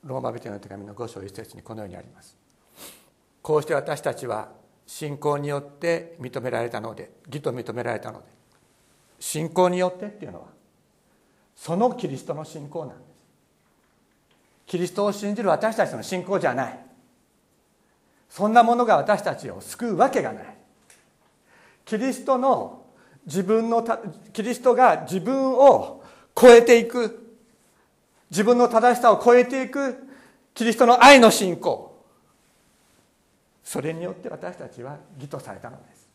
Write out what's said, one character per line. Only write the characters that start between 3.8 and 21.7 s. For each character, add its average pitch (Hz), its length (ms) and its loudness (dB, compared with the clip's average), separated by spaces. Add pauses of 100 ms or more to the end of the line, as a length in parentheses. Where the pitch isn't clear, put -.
た 135 120 -6
ち - 140 -12
は 107 240 -10 (340)
信 147 320 -12
仰 143 200 -4
に 143 100 -8
よ 143 120 -6
っ - 40 -14
て 165 560 -8
認 127 220 -12
め 123 100 -8
ら 117 100 -4
れ 120 80 -6
た 110 120 -10
の 110 120 -12
で、 - 180 -20 (160)
義 147 140 -12
と 135 120 -6
認 120 180 -12
め 117 120 -10
ら 117 100 -6
れ 107 60 -8
た 113 120 -16
の - 100 -20
で」。 - 60 -20 (960)
信 156 240 -8
仰 180 220 0
に 180 80 -4
よ 180 100 -2
っ 180 100 -8
て 208 100 -14
っ - 20 -12
て 196 160 -20
い - 20 -16
う 95 60 -18
の 82 80 -20
は、 - 60 -20 (1080)
そ 165 220 -8
の 233 160 0
キ 196 160 -8
リ 135 80 -10
ス - 80 -16
ト 156 80 -10
の 151 100 -12
信 151 240 -18
仰 143 180 -12
な 120 80 -18
ん - 40 -20
で - 80 -20
す。 - 80 -20 (1500)
キ - 120 -8
リ 175 80 -4
ス 175 60 -10
ト 202 140 -4
を 202 80 -4
信 202 200 -8
じ 214 80 -8
る 285 60 -2
私 208 300 -2
た 202 100 0
ち - 60 -10
の 113 100 -12
信 180 220 -8
仰 190 140 -4
じ 156 60 -4
ゃ 127 80 0
な 123 160 -6
い。 - 100 -18 (1500)
そ - 180 -6
ん 214 60 0
な 233 120 6
も 233 120 2
の 240 80 0
が 214 140 4
私 190 240 0
た 160 160 -6
ち 127 120 -14
を 92 120 -14
救 - 300 -10
う 190 40 -4
わ 214 140 2
け 185 120 -4
が 113 120 -8
な 107 80 -18
い。 - 160 -20 (1300)